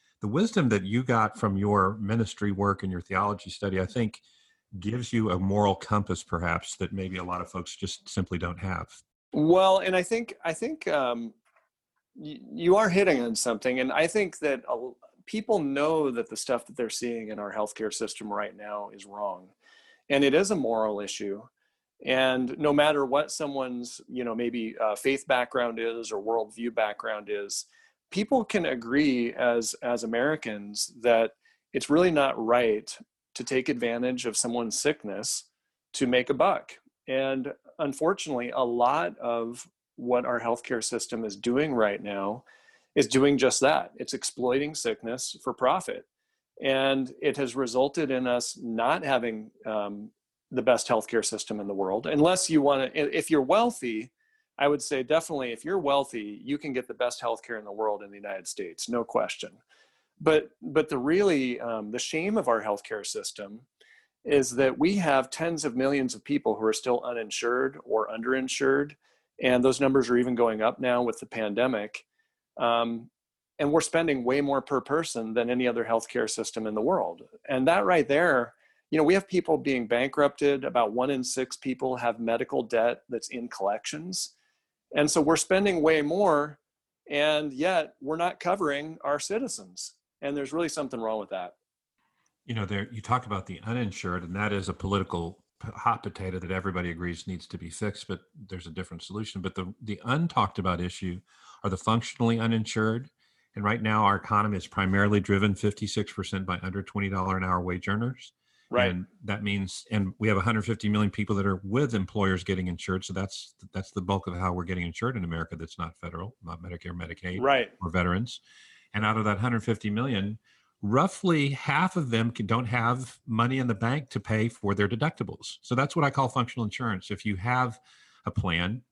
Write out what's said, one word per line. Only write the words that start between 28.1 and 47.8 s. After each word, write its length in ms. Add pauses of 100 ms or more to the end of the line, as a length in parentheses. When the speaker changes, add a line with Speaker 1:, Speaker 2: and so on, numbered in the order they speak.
Speaker 2:
people 340
can 220
agree 680
as, 480
as 200
Americans 1000
that 320 (400)
it's 180
really 200
not 340
right 520 (380)
to 100
take 240
advantage 580
of 100
someone's 440
sickness 640 (500)
to 120
make 240
a 40
buck. 380 (340)
And 460 (260)
unfortunately, 720
a 140
lot 540
of 500 (280)
what 280
our 160
healthcare 420
system 420
is 120
doing 380
right 280
now 420 (520)
is 100
doing 300
just 240
that. 360
It's 180
exploiting 600
sickness 680
for 80
profit. 540 (560)
And 580
it 160
has 180
resulted 560